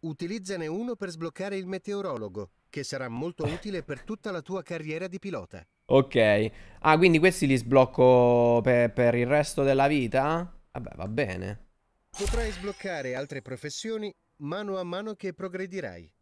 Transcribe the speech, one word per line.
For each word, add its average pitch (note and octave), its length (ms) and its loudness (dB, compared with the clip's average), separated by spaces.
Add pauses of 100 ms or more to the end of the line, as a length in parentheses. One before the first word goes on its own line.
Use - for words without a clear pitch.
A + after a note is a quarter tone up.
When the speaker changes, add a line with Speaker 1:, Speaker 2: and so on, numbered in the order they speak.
Speaker 1:
Utilizzane F3 640 -8
uno G#3+ 300 -6
per F#3+ 140 -8
sbloccare F3 480 -8
il F#3 80 -8
meteorologo, D#3 840 -8 (180)
che C#3+ 140 -10
sarà C3 240 -8
molto D3+ 360 -6
Speaker 2:
<laughs> D3 80 -2
Speaker 1:
utile F3 300 -8
per C#3 180 -10
tutta G#3+ 300 -10
la F3 100 -6
tua F3+ 220 -8
carriera D#3+ 460 -8
di F#3 100 -10
pilota. G#2 440 -10 (220)
Speaker 2:
Ok. A2+ 680 4 (280)
Ah, D#3 180 6
quindi E3 220 6
questi E3+ 280 4
li C3+ 100 4
sblocco B2 1040 6
pe-, A#2+ 260 4
per A#2+ 260 2
il A#2+ 120 2
resto D3 360 0
della C#3 260 4
vita? D3 640 0 (200)
Vabbè, - 260 -12
va F2+ 100 -8
bene. G2+ 600 -6 (500)
Speaker 1:
Potrai A3 340 -2
sbloccare F3+ 640 -8
altre C#3 280 -8
professioni G#3 680 -10 (260)
mano F#3+ 400 -6
a F3+ 60 -6
mano G3 300 -8
che F#3 200 -10
progredirai. F3 760 -10 (120)